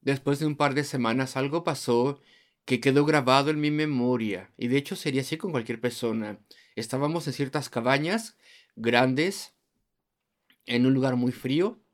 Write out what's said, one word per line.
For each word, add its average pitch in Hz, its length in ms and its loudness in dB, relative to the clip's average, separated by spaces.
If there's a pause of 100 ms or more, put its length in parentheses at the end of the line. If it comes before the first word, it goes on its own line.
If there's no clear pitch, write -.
después 139 360 0
de 156 60 -4
un 151 120 0
par 143 180 2
de 143 100 0
semanas, 131 500 0
algo 143 300 -2
pasó 131 560 0 (460)
que 127 120 0
quedó 139 280 4
grabado 143 420 4
en 156 100 0
mi 147 120 0
memoria. 123 880 0
Y 120 100 -4
de 127 80 2
hecho 143 200 -4
sería 135 260 -2
así 156 160 -6
con 196 140 -6
cualquier 117 280 -4
persona. 113 580 -4 (380)
Estábamos 147 500 -2
en 143 60 -4
ciertas 139 380 -4
cabañas 147 680 0 (400)
grandes, 127 760 2 (1120)
en 120 180 2
un 131 80 4
lugar 131 240 2
muy 123 160 0
frío. 156 480 -2 (140)